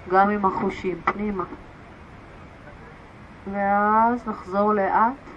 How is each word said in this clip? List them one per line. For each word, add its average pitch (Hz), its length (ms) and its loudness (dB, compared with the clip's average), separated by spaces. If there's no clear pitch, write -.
גם 190 200 4
עם 208 160 0
החושים, 185 600 -2
פנימה. 202 380 -4
ואז 214 760 2
נחזור 202 460 0
לאט 208 400 2